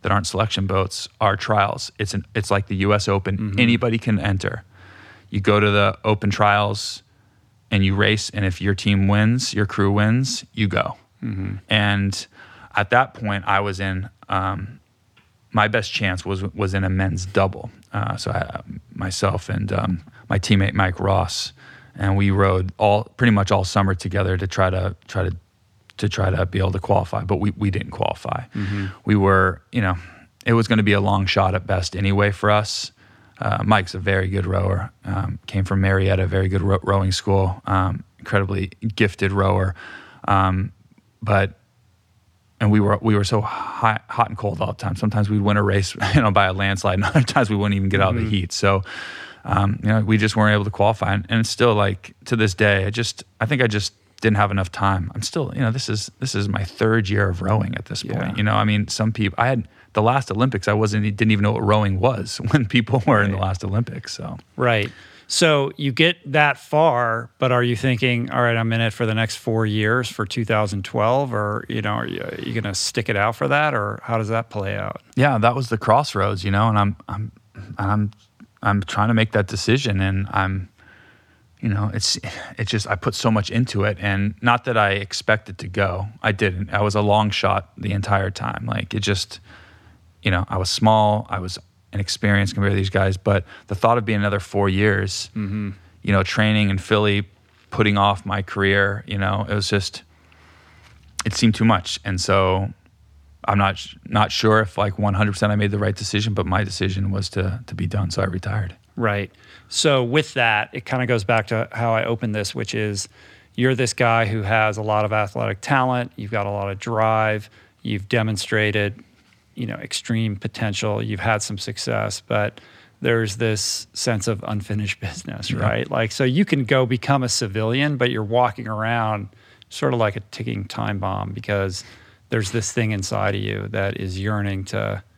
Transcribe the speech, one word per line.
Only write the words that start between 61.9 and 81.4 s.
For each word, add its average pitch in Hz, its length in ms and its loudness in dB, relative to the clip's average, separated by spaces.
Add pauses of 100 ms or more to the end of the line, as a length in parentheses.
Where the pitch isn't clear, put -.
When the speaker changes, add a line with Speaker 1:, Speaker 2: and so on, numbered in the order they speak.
Speaker 1:
was - 380 0
<laughs> - 120 -2
when 127 160 4
people 120 400 2
were 110 160 6
in 101 80 2
the 98 60 -2
Speaker 2:
Right. 98 100 0
Speaker 1:
last 95 180 -4
Olympics. 104 480 -4
So. 123 240 -10 (200)
Speaker 2:
Right. 113 340 2 (380)
So 151 480 2
you 139 160 -2
get 160 240 2 (160)
that 147 260 2
far, 123 800 2
but 127 140 2
are 123 100 4
you 120 140 0
thinking, 123 540 0
"All 127 100 0
right, 117 160 2
I'm 113 160 0
in 113 80 0
it 113 140 0
for 120 100 -2
the 110 100 0
next 110 220 -2
four 113 300 0
years 110 420 0
for - 160 -6
two 113 220 -4
thousand 104 400 0
twelve," 120 480 0
or, 104 340 -4
you 113 140 -4
know, 104 100 -2
are 110 140 -4
you, 50 160 -8
are - 180 -8
you 117 180 -4
gonna 104 160 -4
stick - 360 -4
it 104 60 0
out 107 200 0
for 143 100 -2
that, 143 280 0
or 107 280 -4
how 117 140 -2
does 107 120 -2
that 113 200 -2
play 101 260 -6
out? 98 280 -8 (140)
Speaker 1:
Yeah, 131 200 4
that 117 180 4
was 127 140 -2
the 113 80 0
crossroads, 101 680 2
you 98 60 0
know, 104 200 4
and 107 80 2
I'm, 101 180 2 (120)
I'm, 107 240 -8 (440)
I'm, 104 340 0 (520)
I'm 101 220 2
trying 104 240 0
to 117 60 4
make 110 180 2
that 101 160 2
decision, 110 520 0
and 95 300 0
I'm, 95 400 -2 (920)